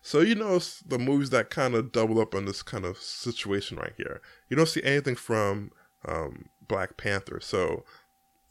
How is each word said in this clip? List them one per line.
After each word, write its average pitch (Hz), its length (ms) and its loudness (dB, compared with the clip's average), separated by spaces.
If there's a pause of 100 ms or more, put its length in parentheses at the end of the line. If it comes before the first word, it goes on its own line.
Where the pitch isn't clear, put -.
So 151 200 4
you 220 120 6
know 208 220 2
s-, - 280 -2
the 131 140 -2
movies 135 320 2
that 117 220 2
kinda 123 320 2
double 113 360 2
up 107 140 0
on 98 120 -2
this - 180 -6
kind 95 220 -8
of 90 120 -6
situation - 800 -4
right - 180 -8
here. - 240 -8 (300)
You 127 80 0
don't 160 80 6
see 160 180 -2
anything 139 320 2
from, 104 560 0 (340)
um, 80 440 -6 (180)
Black 98 300 -2
Panther, 98 420 -4
so 87 460 0 (640)